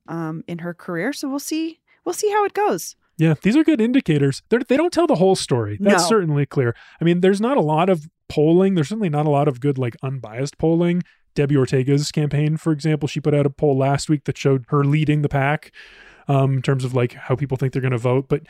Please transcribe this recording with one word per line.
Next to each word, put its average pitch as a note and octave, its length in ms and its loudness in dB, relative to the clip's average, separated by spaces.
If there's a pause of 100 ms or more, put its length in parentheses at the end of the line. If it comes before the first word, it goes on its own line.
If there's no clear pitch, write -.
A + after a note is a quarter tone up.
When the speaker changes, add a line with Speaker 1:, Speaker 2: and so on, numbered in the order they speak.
Speaker 1:
um, E3 400 -8
in E3+ 120 -10
her E3+ 160 -10
career. F3+ 380 -6
So D4 160 -10
we'll C4+ 120 -6
see. D#4+ 400 -8 (240)
We'll F4 100 -6
see G#4 160 -2
how G#4 140 0
it G4 80 -4
goes. G4 420 -2 (220)
Speaker 2:
Yeah, D#3+ 260 2
these G#3+ 140 2
are D#4 80 4
good D4+ 160 2
indicators. D#3+ 680 0
They're, A#3 120 2
they B3+ 160 0
don't E4+ 160 0
tell E4+ 140 2
the C#4+ 100 2
whole F#3+ 200 4
story. G#2+ 440 -4
That's G3+ 240 4
Speaker 1:
No. - 40 0
Speaker 2:
certainly D#3 380 2
clear. A#2+ 300 -2 (240)
I D#3+ 40 -2
mean, F3 160 2
there's F#3+ 200 4
not A#3+ 160 0
a D#3+ 60 4
lot D#3 260 2
of D#3+ 200 0 (200)
polling. F3 460 4
There's D#3 140 0
certainly G#3+ 200 -4
not D3 180 0
a D#3 40 2
lot C#3+ 180 2
of B2 120 -4
good, C3+ 180 0
like, B2 240 -4
unbiased C3 560 -8
polling. F3 440 0 (320)
Debbie C#3+ 220 0
Ortega's C#3 560 0
campaign, D3+ 440 -2
for E3 160 -2
example, D3+ 360 -2
she - 120 -6
put D3 140 0
out C#3+ 120 2
a C#3 40 0
poll C#3 280 0
last C#3 300 0
week D3+ 160 0
that - 140 -6
showed C3+ 300 0
her C#3+ 160 2
leading D3+ 380 2
the C#3+ 60 -2
pack, C#3+ 440 -2 (560)
um, C3+ 260 2
in C3 80 -2
terms C3+ 220 0
of, B2+ 100 -6
like, B2 200 0
how - 200 -6
people C3+ 220 -4
think C3+ 160 -4
they're C3 100 -4
gonna B2 160 -2
vote. B2+ 300 0
But D3 220 -2